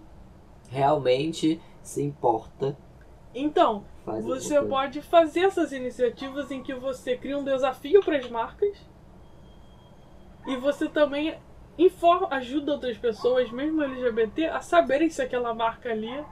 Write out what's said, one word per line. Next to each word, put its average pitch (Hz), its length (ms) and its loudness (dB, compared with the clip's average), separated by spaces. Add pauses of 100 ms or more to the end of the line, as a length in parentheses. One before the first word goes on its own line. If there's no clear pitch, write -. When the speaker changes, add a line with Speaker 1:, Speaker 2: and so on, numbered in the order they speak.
(680)
Speaker 1:
Realmente 139 960 2 (220)
se - 180 -6
importa. 139 720 -2 (600)
Speaker 2:
Então, 269 500 2 (180)
Speaker 1:
Faz 214 140 -6
alguma 240 220 -6
Speaker 2:
você 294 160 -2
Speaker 1:
coisa. 285 120 2
Speaker 2:
pode 277 360 -4
fazer 330 380 4
essas 359 300 2
iniciativas 254 800 -4
em 269 140 -10
que 277 100 -8
você 254 420 -6
cria 277 220 -6
um 277 60 -4
desafio 277 600 2
pras 277 280 -2
marcas 262 440 -2 (1700)
e 262 100 -4
você 285 320 -2
também 294 480 0 (400)
informa, 359 540 4
ajuda 277 420 -2
outras 247 240 -4
pessoas, 240 540 0
mesmo 302 320 -2
L 262 120 -4
G 247 160 -2
B 226 140 0
T, 311 220 -2
a - 120 -4
saberem 311 520 2
se 285 100 -4
aquela 247 320 -4
marca 226 380 -4
ali 233 400 -6